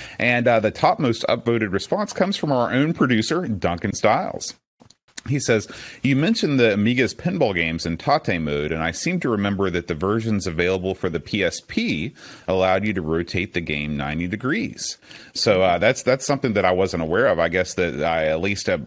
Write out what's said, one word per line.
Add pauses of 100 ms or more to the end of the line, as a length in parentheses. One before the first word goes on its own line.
(200)
And,
uh,
the
topmost
upvoted
response
comes
from
our
own
producer,
Duncan
Stiles. (760)
He
says, (360)
"You
mentioned
the
Amiga's
pinball
games
in
Tate
mode,
and
I
seem
to
remember
that
the
versions
available
for
the
P
S
P (340)
allowed
you
to
rotate
the
game
ninety
degrees." (340)
So,
uh,
that's,
that's
something
that
I
wasn't
aware
of.
I
guess
that
I,
at
least,
uh,